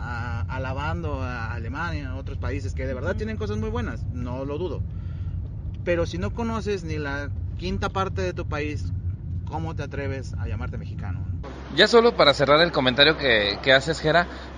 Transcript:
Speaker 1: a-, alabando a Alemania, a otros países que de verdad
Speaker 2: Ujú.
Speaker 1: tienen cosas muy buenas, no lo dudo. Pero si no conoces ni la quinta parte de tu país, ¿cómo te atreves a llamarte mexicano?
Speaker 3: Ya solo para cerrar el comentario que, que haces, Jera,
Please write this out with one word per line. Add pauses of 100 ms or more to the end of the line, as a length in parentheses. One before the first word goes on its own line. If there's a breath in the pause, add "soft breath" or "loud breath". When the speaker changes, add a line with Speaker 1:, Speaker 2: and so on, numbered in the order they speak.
(380)
Speaker 1:
a-,
alabando
a
Alemania,
a
otros
países
que
de
verdad
Speaker 2:
Ujú.
Speaker 1:
tienen
cosas
muy
buenas,
no
lo
dudo. (1000 loud breath)
Pero
si
no
conoces
ni
la (280)
quinta
parte
de
tu
país, (520)
¿cómo
te
atreves
a
llamarte
mexicano? (560)
Speaker 3:
Ya
solo
para
cerrar
el
comentario
que,
que
haces,
Jera, (320 loud breath)